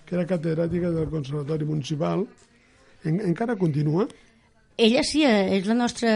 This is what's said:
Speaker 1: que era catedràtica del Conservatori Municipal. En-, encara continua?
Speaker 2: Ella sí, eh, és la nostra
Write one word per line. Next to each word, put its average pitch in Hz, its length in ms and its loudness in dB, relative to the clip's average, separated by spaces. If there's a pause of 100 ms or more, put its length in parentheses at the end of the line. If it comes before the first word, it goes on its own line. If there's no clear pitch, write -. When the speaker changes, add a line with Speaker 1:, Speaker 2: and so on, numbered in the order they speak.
Speaker 1:
que - 100 -8
era 180 100 0
catedràtica 170 680 -2
del 160 160 -2
Conservatori 151 560 -4
Municipal. 156 560 -2 (800)
En-, 160 180 0
encara 220 380 -2
continua? 156 460 0 (760)
Speaker 2:
Ella 233 240 4
sí, 302 240 2
eh, 196 300 4
és 190 100 -2
la 220 80 2
nostra 233 420 0